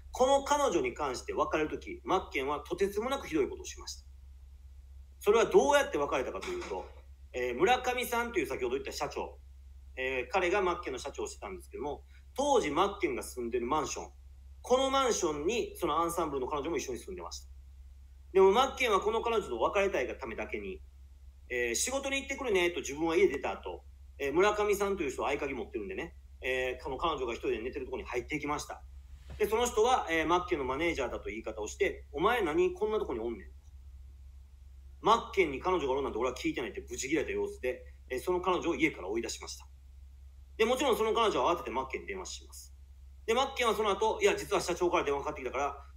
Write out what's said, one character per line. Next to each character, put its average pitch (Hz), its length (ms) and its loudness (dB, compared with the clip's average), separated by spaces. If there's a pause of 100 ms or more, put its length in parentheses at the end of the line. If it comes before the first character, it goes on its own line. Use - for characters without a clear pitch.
(120)
こ 254 140 4
の 277 180 6
彼 285 200 2
女 175 180 4
に 120 140 0
関 135 200 -2
し - 60 -8
て - 120 -8
別 151 240 2
れ 156 80 2
る 151 40 -6
時、 - 340 -8
マ 160 140 2
ッ 185 120 -2
ケ 139 120 -2
ン 131 60 -2
は 147 200 -2
と 175 80 -4
て 190 140 2
つ 202 100 -2
も 240 100 -2
な 277 100 0
く - 80 -10
ひ 156 80 -6
ど 143 60 4
い 117 80 2
こ - 60 -8
と - 60 -14
を - 40 -12
し - 140 -12
ま - 80 -14
し - 140 -12
た。 - 60 -20 (1120)
そ 202 120 4
れ 226 80 8
は 208 60 6
ど 240 260 8
う 285 40 6
や 277 100 6
っ - 60 -6
て - 60 -2
別 143 200 0
れ 131 60 0
た - 80 -4
か 117 80 -6
と - 80 -8
い - 120 -4
う - 40 -8
と、 - 220 -6 (480)
え 123 180 -2
ー、 120 40 -4
村 233 240 6
上 247 260 -2
さ 233 180 0
ん 233 80 -4
と 190 80 0
い 143 40 0
う 127 40 -4
先 127 160 -4
ほ 120 60 -2
ど 127 60 0
言 135 60 -4
っ - 20 -12
た - 80 -8
社 - 180 -4
長、 - 280 -8 (580)
え 170 340 -2
ー、 - 20 -8
彼 180 200 2
が 202 100 4
マ 180 120 2
ッ - 80 -6
ケ - 80 -8
ン - 40 -6
の 123 60 -8
社 - 120 -6
長 113 120 -6
を - 40 -4
し - 80 -10
て - 40 -18
た 104 100 -10
ん 92 80 -10
で 85 60 -14
す - 60 -20
け 101 80 -14
ど 117 60 -6
も、 143 200 -6 (320)
当 277 260 4
時 151 80 0
マ 165 160 4
ッ 196 140 -4
ケ 170 80 0
ン 127 80 0
が - 80 -6
住 123 220 -8
ん 117 40 -4
で 120 100 0
る 117 60 -2
マ 143 160 2
ン - 60 -2
シ - 100 -6
ョ 92 60 -8
ン、 - 80 -14 (500)
こ 254 160 4
の 269 120 4
マ 269 180 4
ン 208 60 4
シ - 120 0
ョ 156 60 2
ン 147 140 -2
に 214 300 0
そ 170 120 -2
の 151 120 2
ア 170 60 4
ン 165 60 -2
サ 165 140 0
ン 156 40 -4
ブ 139 60 -4
ル 131 60 0
の 120 60 -2
彼 147 140 -2
女 147 100 -4
も 151 60 -2
一 - 120 -4
緒 123 40 -4
に 107 60 -6
住 - 140 -12
ん - 20 -8
で 87 60 -10
ま 85 100 -10
し - 100 -12
た。 - 60 -18 (840)
で 190 80 8
も 196 100 10
マ 247 140 6
ッ 269 100 -4
ケ 254 100 0
ン 220 60 4
は 196 80 4
こ 202 120 2
の 226 100 0
彼 226 160 0
女 - 100 0
と 120 120 -6
別 185 200 2
れ 196 100 4
た 143 120 0
い 117 60 0
が 107 80 -6
た - 120 -10
め 107 80 -8
だ 107 120 -6
け 110 120 -6
に、 95 220 -10 (680)
え 120 220 0
ー、 - 40 -2
「仕 - 160 -2
事 269 180 -2
に 269 80 -2
行 269 80 -4
っ - 20 -14
て 277 80 -6
く 277 80 -8
る 247 80 0
ね」 175 200 4
と 139 100 -6
自 135 120 -8
分 160 140 -2
は 165 80 2
家 190 120 8
出 135 120 0
た 107 140 -4
後、 - 300 -10 (360)
え 139 100 0
ー、 135 40 -2
村 202 200 6
上 208 220 2
さ 196 140 0
ん 196 80 0
と 165 60 -2
い 139 40 0
う 123 40 -2
人 - 120 -6
は 160 80 0
合 214 60 0
鍵 - 160 -4
持 107 100 -6
っ - 80 -10
て 113 80 -6
る 101 60 -6
ん - 20 -8
で 131 80 -8
ね、 170 200 -8 (260)
え 131 380 -2
ー、 - 40 -16
こ 156 60 -6
の 131 80 -6
彼 165 180 0
女 131 100 -4
が 117 80 -4
一 113 60 -8
人 143 120 -2
で 110 100 -2
寝 127 100 -6
て 143 80 -8
る 127 60 -6
と 120 60 -10
こ 123 60 -6
ろ 98 60 -8
に - 60 -12
入 123 120 -4
っ - 40 -10
て 151 100 -8
い 143 40 -4
き 143 80 -6
ま 147 120 -2
し - 80 -10
た。 - 160 -14 (560)
で、 208 80 4
そ 214 80 0
の 240 100 4
人 220 180 4
は、 254 280 4
え 160 120 2
ー、 - 40 0
マ 175 120 4
ッ 180 80 -4
ケ 170 100 0
ン - 20 -4
の 131 60 -2
マ 131 120 -2
ネ 170 120 2
ー 147 60 -2
ジ 135 60 -2
ャ 120 60 0
ー 104 40 -4
だ 107 80 -6
と - 100 -8
い 104 100 -8
う - 40 -10
言 110 100 -8
い - 20 -10
方 107 60 -6
を 104 60 -4
し - 100 -12
て、 - 340 0
「お 139 80 -6
前 220 240 4
何 175 300 2
こ 214 140 -2
ん 214 40 0
な 214 80 2
と - 60 0
こ 143 80 -4
に 113 60 -2
お 117 100 -4
ん 110 80 -6
ね 98 80 -14
ん」。 - 60 -16 (1500)
マ 214 300 6
ッ - 20 -10
ケ 185 140 4
ン 143 60 -2
に 127 100 -4
彼 180 160 2
女 143 100 2
が 127 60 2
お - 20 4
る 139 60 2
な 131 80 0
ん - 20 -4
て 110 60 -4
俺 123 120 2
は 123 60 -4
聞 160 140 -2
い 156 40 -2
て 156 80 -2
な 113 60 -2
い 95 40 -6
っ - 20 -14
て - 80 -8
ブ - 160 -10
チ 131 100 -4
切 151 80 0
れ 131 80 2
た - 80 -4
様 101 160 0
子 - 140 -10
で、 127 240 -4 (240)
え 127 80 -4
ー、 - 40 -4
そ 180 120 0
の 180 80 2
彼 185 160 4
女 165 140 0
を 147 40 0
家 143 160 2
か - 100 -12
ら 92 60 -8
追 110 120 -2
い - 20 -2
出 - 80 -6
し - 120 -10
ま - 60 -12
し - 100 -12
た。 - 80 -18 (920)
で、 220 80 4
も 247 100 2
ち 294 80 0
ろ 269 80 4
ん 196 60 4
そ 220 60 0
の 220 100 2
彼 220 180 4
女 127 120 2
は 170 120 4
慌 - 20 -8
て - 60 -10
て 113 60 -6
マ 120 140 -4
ッ - 40 -8
ケ 104 120 -8
ン - 20 -8
に - 60 -14
電 95 120 -8
話 85 60 -10
し - 200 -14
ま - 80 -20
す。 - 200 -18 (540)
で、 226 60 2
マ 262 100 4
ッ 269 100 -4
ケ 254 100 -2
ン 233 40 4
は 208 80 4
そ 214 80 0
の 208 80 2
後、 214 320 2
「い - 20 4
や、 196 100 6
実 160 200 -4
は 175 60 2
社 180 120 -2
長 175 160 2
か 170 80 2
ら 151 60 2
電 143 100 0
話 139 60 0
か 139 80 -6
か 147 60 -4
っ - 20 -8
て 139 60 -10
き 127 40 -8
た 117 60 -4
か 120 60 -4
ら、 139 280 -4 (120)